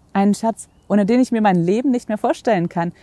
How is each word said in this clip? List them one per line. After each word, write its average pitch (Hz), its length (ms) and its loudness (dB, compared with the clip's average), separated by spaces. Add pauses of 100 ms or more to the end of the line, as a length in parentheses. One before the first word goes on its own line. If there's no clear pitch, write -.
(140)
Einen 196 220 2
Schatz, - 340 -6 (180)
ohne 202 200 2
den 240 120 2
ich 254 120 0
mir 226 100 0
mein 202 140 4
Leben 196 340 0
nicht 240 200 -2
mehr 214 100 -4
vorstellen 220 500 -2
kann, 170 220 -4 (120)